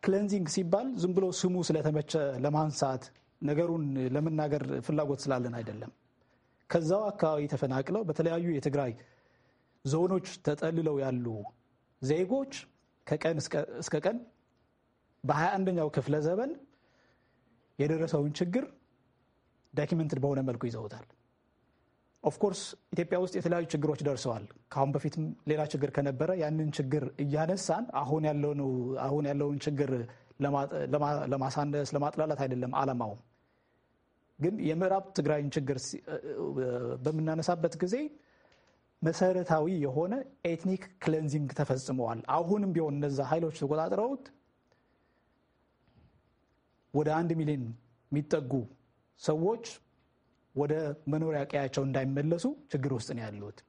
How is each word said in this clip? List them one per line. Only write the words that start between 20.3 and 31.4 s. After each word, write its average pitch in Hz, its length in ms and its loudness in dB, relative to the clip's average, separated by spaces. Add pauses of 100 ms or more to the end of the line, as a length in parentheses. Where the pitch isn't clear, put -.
መልኩ 127 240 -2
ይዘውታል። 113 400 -8 (1160)
ኦፍ 147 140 2
ኮርስ 196 240 0 (280)
ኢትዮጵያ 175 300 0
ውስጥ 185 160 -2
የተለያዩ 175 300 0
ችግሮች 151 360 0
ደርሰዋል። 123 440 -2 (220)
ከአሁን 139 240 0
በፊትም 156 320 -2 (220)
ሌላ 151 200 2
ችግር 143 260 0
ከነበረ 139 440 0
ያንን 156 360 0
ችግር 143 320 0 (160)
እያነሳን 160 680 0 (100)
አሁን 143 300 0
ያለውን፣ 147 360 0 (380)
አሁን 139 260 0
ያለውን 143 340 0
ችግር 143 320 0 (480)
ለማ-፣ 139 220 2 (280)
ለማ-፣ 147 220 2 (160)
ለማሳነስ 139 640 0